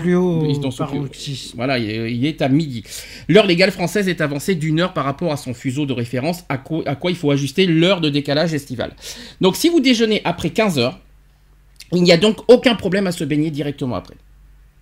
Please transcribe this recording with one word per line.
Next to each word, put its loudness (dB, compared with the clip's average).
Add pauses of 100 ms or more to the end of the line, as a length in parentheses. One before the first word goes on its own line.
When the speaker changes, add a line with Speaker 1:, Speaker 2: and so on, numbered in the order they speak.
Speaker 1:
Plus 2
haut 0
Speaker 2:
il 0
est -2
dans -2
son, -4
Speaker 1:
paroxysme. -8
Speaker 2:
voilà, -2
il -2
est, -4
il -2
est -2
à 0
midi. 0 (460)
L'heure 6
légale 2
française -2
est -2
avancée -2
d'une 0
heure -2
par -4
rapport -4
à -4
son -8
fuseau -4
de -4
référence, -4
à -4
quoi, -6
à -2
quoi -2
il -2
faut 0
ajuster 2
l'heure 4
de 0
décalage -2
estival. -6 (440)
Donc, 4
si 2
vous 4
déjeunez 2
après -2
quinze 0
heures, -2 (960)
il 4
n'y 6
a 8
donc 2 (100)
aucun 8
problème -2
à -2
se -6
baigner -2
directement -6
après. -10 (640)